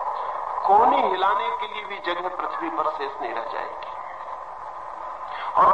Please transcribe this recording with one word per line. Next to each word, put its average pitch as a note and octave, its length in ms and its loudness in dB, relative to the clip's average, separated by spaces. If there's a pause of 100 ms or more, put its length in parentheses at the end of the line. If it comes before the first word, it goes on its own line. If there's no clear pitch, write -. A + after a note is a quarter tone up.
(640)
कोहनी G#3 360 8
हिलाने G3+ 500 2
के A#3 160 -4
लिए G#3 180 -8
भी G#3 200 -8
जगह F3+ 260 -2
पृथ्वी E3 400 0
पर D3+ 180 0
शेष C#3 220 -2 (100)
नहीं A#2 120 -4
रह A2+ 180 -4
जाएगी। - 400 -6 (1600)
और - 180 8